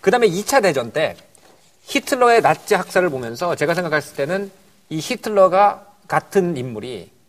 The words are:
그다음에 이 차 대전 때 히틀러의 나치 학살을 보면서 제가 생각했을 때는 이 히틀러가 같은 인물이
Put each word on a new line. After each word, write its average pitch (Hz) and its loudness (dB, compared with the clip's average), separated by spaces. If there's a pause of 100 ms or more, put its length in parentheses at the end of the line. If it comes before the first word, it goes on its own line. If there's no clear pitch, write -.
그다음에 240 2
이 185 0
차 277 2
대전 135 0
때 143 -2 (680)
히틀러의 240 2
나치 156 0
학살을 180 0
보면서 127 -6
제가 156 0
생각했을 156 -4
때는 190 -4 (400)
이 156 -6
히틀러가 202 2 (200)
같은 175 -2
인물이 117 -10 (180)